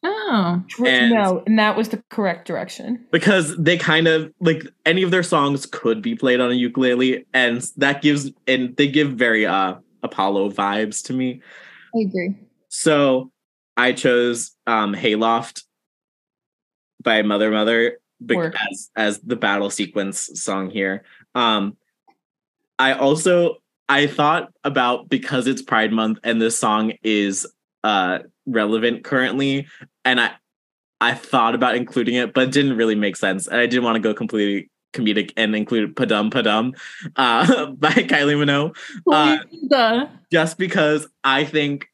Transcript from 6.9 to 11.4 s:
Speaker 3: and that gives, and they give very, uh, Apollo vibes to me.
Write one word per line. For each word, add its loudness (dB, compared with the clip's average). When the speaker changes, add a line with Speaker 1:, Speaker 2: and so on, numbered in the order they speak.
Speaker 3:
and 0
that 0
gives, 2
and 0
they 2
give 0
very, 2
uh, 0
Apollo -2
vibes -4
to -8
me. -4